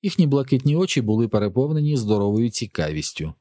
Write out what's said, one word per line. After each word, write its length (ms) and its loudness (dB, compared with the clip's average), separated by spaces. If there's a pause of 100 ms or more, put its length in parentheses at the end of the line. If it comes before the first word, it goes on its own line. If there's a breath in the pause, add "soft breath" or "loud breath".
Їхні 240 2
блакитні 500 2
очі 260 0
були 260 0
переповнені 680 0
здоровою 540 0
цікавістю. 920 -6